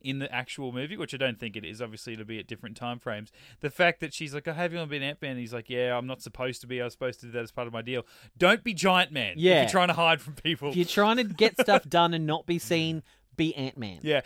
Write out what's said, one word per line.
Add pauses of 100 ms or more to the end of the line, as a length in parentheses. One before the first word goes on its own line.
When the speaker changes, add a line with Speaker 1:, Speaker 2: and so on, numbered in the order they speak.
Speaker 1:
in
the
actual
movie,
which
I
don't
think
it
is,
obviously
it'll
be
at
different
time
frames, (300)
the
fact
that
she's
like,
"Oh,
have
you
ever
been
Ant-Man?"
And
he's
like,
"Yeah,
I'm
not
supposed
to
be.
I
was
supposed
to
do
that
as
part
of
my
deal." (320)
Don't
be
Giant
Man
if
Speaker 2:
Yeah.
Speaker 1:
you're
trying
to
hide
from
people.
Speaker 2:
If
you're
trying
to
get
Speaker 1:
<laughs>
Speaker 2:
stuff
done
and
not
be
seen, (320)
be
Ant-Man.
Speaker 1:
Yeah,